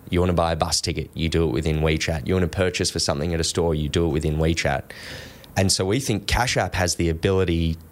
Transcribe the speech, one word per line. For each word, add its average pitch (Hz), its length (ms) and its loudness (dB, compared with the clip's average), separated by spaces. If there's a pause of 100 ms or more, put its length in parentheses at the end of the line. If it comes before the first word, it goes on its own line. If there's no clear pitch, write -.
You 87 120 0
wanna 90 120 2
buy 82 200 2
a 80 40 -2
bus 82 240 -2
ticket, 71 320 -6
you 80 160 -2
do 82 160 2
it 71 80 0
within 78 280 0
WeChat. 80 460 0
You 92 80 0
wanna 90 140 2
purchase 92 420 0
for 82 100 -4
something 80 340 -2
at 82 60 -2
a 80 40 0
store, 82 300 0
you 76 160 -2
do 85 160 2
it 80 40 2
within 76 260 0
WeChat. 80 480 0 (720)
And 98 140 4
so - 140 0
we 104 160 2
think - 280 -2
Cash 123 280 0
App 98 200 0
has 90 180 2
the 85 160 2
ability 85 680 2 (160)